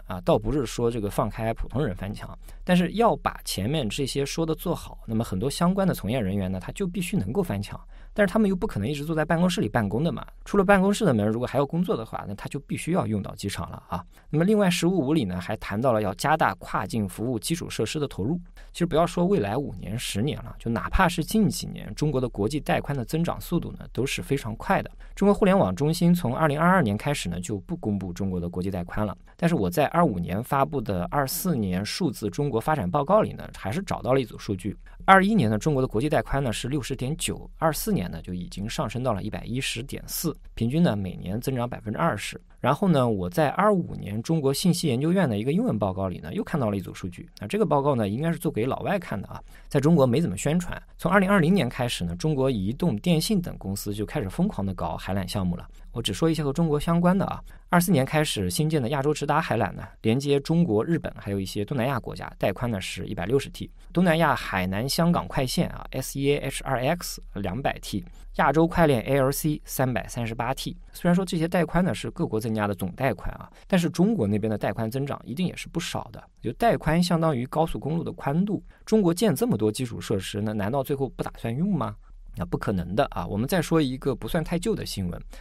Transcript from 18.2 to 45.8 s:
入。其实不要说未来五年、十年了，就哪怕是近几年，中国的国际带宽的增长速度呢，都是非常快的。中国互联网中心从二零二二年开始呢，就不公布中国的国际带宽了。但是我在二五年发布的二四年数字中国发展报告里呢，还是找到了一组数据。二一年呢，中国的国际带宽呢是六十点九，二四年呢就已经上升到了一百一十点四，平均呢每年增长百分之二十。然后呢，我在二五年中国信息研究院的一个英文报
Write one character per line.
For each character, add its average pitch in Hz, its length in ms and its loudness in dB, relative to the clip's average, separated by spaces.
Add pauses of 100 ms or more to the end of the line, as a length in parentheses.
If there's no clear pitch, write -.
入。 170 160 0 (320)
其 - 60 -10
实 170 80 2
不 175 100 0
要 170 100 6
说 175 180 0
未 190 140 4
来 104 180 0
五 131 180 -4
年、 95 240 -6
十 - 240 -2
年 127 200 0
了， - 160 -12
就 117 120 -4
哪 - 180 -2
怕 190 180 6
是 170 160 0
近 208 260 4
几 - 180 -2
年， - 280 -10
中 147 160 0
国 131 80 0
的 127 80 2
国 107 220 0
际 151 100 -2
带 156 220 0
宽 143 160 -4
的 123 80 -4
增 160 180 -2
长 170 160 -2
速 - 220 -2
度 - 120 -6
呢， - 200 -14
都 117 120 -2
是 - 180 -4
非 - 120 -2
常 113 220 -4
快 175 260 0
的。 - 80 -12 (240)
中 196 120 4
国 202 80 8
互 214 100 2
联 190 120 8
网 185 180 4
中 151 180 2
心 175 220 6
从 151 200 0
二 160 140 2
零 143 100 2
二 165 100 4
二 185 140 6
年 104 140 2
开 143 160 -2
始 - 160 -4
呢， 87 100 -4
就 98 200 -4
不 170 180 -8
公 104 220 -2
布 92 160 -6
中 95 160 -2
国 90 100 -2
的 87 80 -4
国 87 140 -4
际 95 80 -4
带 92 120 -4
宽 107 240 -2
了。 90 100 -6 (200)
但 175 100 2
是 165 80 2
我 101 140 2
在 139 200 2
二 170 140 2
五 117 160 2
年 87 240 -4
发 139 220 0
布 143 160 -2
的 95 300 -2
二 139 160 2
四 170 280 -2
年 98 300 0
数 156 260 -2
字 104 200 -4
中 147 180 -2
国 113 100 0
发 156 160 0
展 175 160 0
报 147 140 2
告 208 160 4
里 - 140 0
呢， - 200 -12
还 - 160 -6
是 165 120 -2
找 - 180 -4
到 123 140 2
了 139 80 4
一 - 20 -6
组 - 140 -12
数 101 180 -4
据。 98 180 -6 (300)
二 190 200 10
一 208 100 4
年 135 160 4
呢， 107 80 2
中 156 140 0
国 131 100 2
的 131 40 2
国 110 140 -2
际 151 80 0
带 143 120 2
宽 139 220 -2
呢 123 100 -2
是 - 160 -6
六 135 140 -2
十 123 140 -6
点 131 200 -4
九， - 320 -6 (100)
二 156 140 2
四 208 200 -4
年 92 180 0
呢 117 100 -8
就 - 140 -8
已 90 140 -6
经 104 200 -8
上 120 220 -4
升 127 140 -4
到 127 80 2
了 92 100 -4
一 104 80 -6
百 - 140 -8
一 117 160 -4
十 117 220 -4
点 - 240 -10
四， - 300 -4 (180)
平 117 140 0
均 156 140 2
呢 123 140 4
每 95 200 -4
年 101 240 -6
增 131 140 -2
长 120 140 -2
百 - 100 -10
分 117 140 -6
之 233 60 -4
二 160 180 0
十。 - 240 -10 (180)
然 127 160 2
后 196 140 2
呢， 135 200 6
我 92 200 0
在 139 220 2
二 208 220 4
五 117 220 0
年 101 280 -6
中 165 180 0
国 135 120 2
信 170 200 4
息 170 160 0
研 123 120 2
究 160 120 2
院 185 160 4
的 104 100 0
一 107 60 -2
个 139 80 0
英 196 100 2
文 156 160 0
报 101 140 0